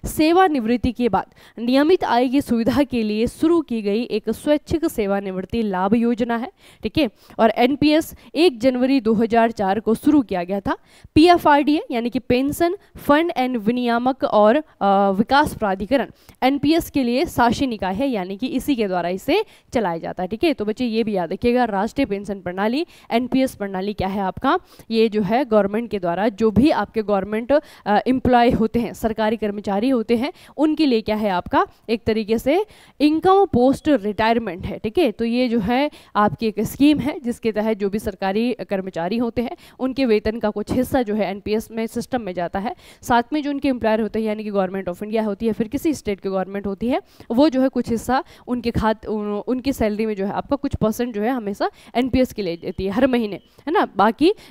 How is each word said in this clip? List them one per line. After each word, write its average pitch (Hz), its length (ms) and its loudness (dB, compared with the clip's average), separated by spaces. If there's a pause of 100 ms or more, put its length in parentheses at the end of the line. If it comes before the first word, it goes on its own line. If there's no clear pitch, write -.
सेवानिवृत्ति 302 880 2
के 240 160 0
बाद - 540 -6
नियमित 285 420 2
आय 247 240 2
की 262 120 2
सुविधा 233 420 0
के 247 200 -2
लिए 214 240 0
शुरू 330 340 0
की 226 220 -6
गई 202 200 -2
एक 214 280 -6
स्वैच्छिक 294 560 -2
सेवानिवृत्ति 196 760 -4
लाभ 196 320 0
योजना 233 420 0
है। 247 160 -8 (300)
ठीक - 160 -4
है, 285 100 2 (300)
और 220 120 6
एनपीएस 294 640 2 (200)
एक 277 260 2
जनवरी 262 400 2
दो 220 120 2
हज़ार 226 380 2
चार 202 300 0
को 220 140 0
शुरू 294 280 4
किया 180 220 -4
गया 190 160 -4
था। 302 160 -4 (380)
पीएफ़आरडीए 311 760 6
यानी 233 200 -2
कि - 80 -4
पेंशन 285 580 0 (200)
फंड 320 400 2
एंड 254 200 -2
विनियामक 247 680 0
और, 214 320 4
अ, 196 540 2
विकास 262 440 2
प्राधिकरण 208 520 -2 (360)
एनपीएस 285 480 2
के 285 120 0
लिए 247 220 0
शासी 240 420 0
निकाय 202 280 -4
है, 269 140 -2
यानी 196 280 -4
कि 254 100 -6
इसी 262 300 -2
के 214 120 0
द्वारा 180 200 -2
इसे 269 360 0 (280)
चलाया 180 260 -2
जाता 170 240 -8
है। 185 60 -4
ठीक 220 160 -4
है, 269 100 2
तो 214 100 -6
बच्चे 220 200 -2
ये 226 200 0
भी 214 80 -2
याद 175 200 -2
रखिएगा, 240 320 2
राष्ट्रीय 214 420 -2
पेंशन 202 340 -6
प्रणाली, 202 460 -2 (240)
एनपीएस 254 440 0
प्रणाली 196 380 -6
क्या 196 160 -4
है 202 120 -4
आपका? 262 380 0 (320)
ये 226 180 2
जो 214 140 0
है 226 220 0
गवर्नमेंट 214 460 0
के 208 80 -6
द्वारा 180 300 -2
जो 220 220 0
भी 220 200 4
आपके 214 320 -2
गवर्नमेंट, 208 500 -2
अ, 294 80 4 (260)
एम्प्लॉय 240 640 4
होते 233 300 0
हैं, 190 120 -4
सरकारी 220 440 -2
कर्मचारी 208 520 -2
होते 233 280 0
हैं, 269 160 -4 (240)
उनके 311 300 2
लिए 240 140 2
क्या 214 160 -2
है 214 140 -2
आपका 262 360 0 (240)
एक 226 140 -2
तरीके 220 340 0
से 330 280 0 (340)
इनकम 339 520 4
पोस्ट 262 360 2
रिटायरमेंट 214 800 0
है। 196 120 -8
ठीक 220 200 -4
है, 285 140 2
तो 233 160 -4
ये 247 200 0
जो 233 120 0
है 247 300 0 (260)
आपकी 208 300 2
एक 214 140 -2
scheme 220 400 2
है 294 200 -4
जिसके 240 320 -4
तहत 214 260 -2
जो 202 120 -2
भी 208 80 -2
सरकारी 196 440 -2 (280)
कर्मचारी 190 480 -4
होते 240 240 -2
हैं 262 140 -8 (220)
उनके 262 280 -2
वेतन 214 320 0
का 220 120 -2
कुछ 208 220 -6
हिस्सा 254 300 0
जो 208 120 -4
है 202 160 0
एनपीएस 208 400 -4
में 226 160 -6
system 240 360 -6
में 190 120 -8
जाता 175 240 -4
है। 220 160 -6 (280)
साथ 240 300 2
में 302 100 -2
जो 285 80 -4
उनके 285 180 -2
employer 220 320 0
होते 214 180 -4
हैं 220 80 -2
यानी 214 180 -4
कि 214 60 -8
Government 190 380 0
of 180 140 -4
India 214 240 -2
होती 208 200 -4
है, 226 60 2
फिर 214 160 -2
किसी 294 260 -2
state 202 260 -6
की - 80 -8
government 196 380 -4
होती 202 220 -4
है, 302 120 0 (300)
वो 269 180 4
जो 262 140 2
है 262 60 2
कुछ 247 220 -2
हिस्सा 247 320 -2 (240)
उनके 240 240 -4
खात-, 220 360 -2
उन-, 208 420 -4
उनकी 254 240 -2
salary 214 340 -2
में 214 100 -4
जो 190 100 -4
है 196 60 -4
आपका 185 240 -4
कुछ - 200 -6
percent 226 380 -2
जो 208 80 -4
है 220 80 0
हमेशा 240 400 -4 (240)
एनपीएस 254 380 2
के - 100 -8
लिए 170 140 -4
देती 185 280 -8
है 190 60 -2
हर 240 160 2
महीने, 233 340 -2 (260)
है 285 60 -4
ना। 381 140 2 (100)
बाकी 233 360 4 (180)